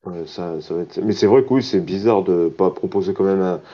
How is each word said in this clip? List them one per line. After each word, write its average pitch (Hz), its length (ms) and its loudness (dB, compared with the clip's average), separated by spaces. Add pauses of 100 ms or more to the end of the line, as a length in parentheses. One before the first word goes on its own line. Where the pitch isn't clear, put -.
être, 95 80 -10
ouais, 85 140 -10
ça, 85 340 -8
ça 82 140 -8
va 87 80 -4
être... - 200 -8
Mais 104 100 -2
c'est 104 140 0
vrai 123 160 6
que 127 120 0
oui, 131 80 2
c'est 98 180 0
bizarre 98 420 0
de 87 280 2
pas 92 180 2
proposer 95 460 -2
quand 98 100 0
même 98 160 2
un, 92 220 -2 (120)